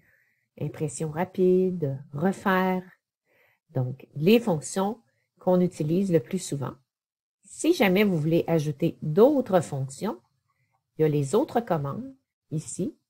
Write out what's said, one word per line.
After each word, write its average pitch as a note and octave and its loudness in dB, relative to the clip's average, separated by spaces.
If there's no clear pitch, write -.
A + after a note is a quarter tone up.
impression D3+ -6
rapide, F3+ 0
refaire. F#3 0
Donc, C3 -6
les F#3+ 4
fonctions G3 -4
qu'on F3+ 2
utilise F3 0
le D#3+ 2
plus F#3 -6
souvent. C#3 -8
Si - 0
jamais G3+ 4
vous F#3+ 2
voulez D#3+ 2
ajouter D#3 -2
d'autres G3 4
fonctions, C#3+ -8
il D#3 2
y D#3 4
a D#3 4
les C#3+ 0
autres - 2
commandes F#3+ -4
ici. E3 -6